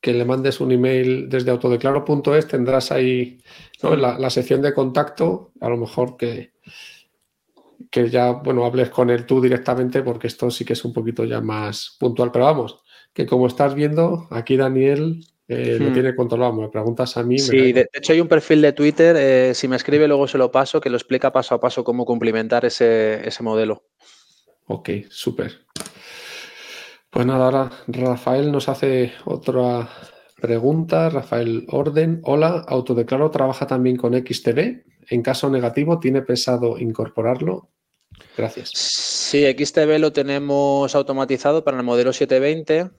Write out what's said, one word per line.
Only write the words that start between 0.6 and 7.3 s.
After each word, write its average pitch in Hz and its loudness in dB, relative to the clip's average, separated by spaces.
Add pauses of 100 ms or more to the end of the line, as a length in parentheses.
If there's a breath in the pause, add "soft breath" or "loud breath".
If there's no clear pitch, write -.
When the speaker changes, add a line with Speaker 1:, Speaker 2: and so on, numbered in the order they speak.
Speaker 1:
email 127 2
desde 127 0
autodeclaro 127 0
punto 143 0
es, 156 2
tendrás 131 0
ahí, 127 0 (420 loud breath)
¿no? 156 2
Speaker 2:
Mm. 151 2
Speaker 1:
la, 123 0
la 131 -2
sección 131 0
de 143 0
contacto, 147 -2 (100)
a 120 -4
lo 120 -2
mejor 123 -4
que, 117 -8 (1400 loud breath)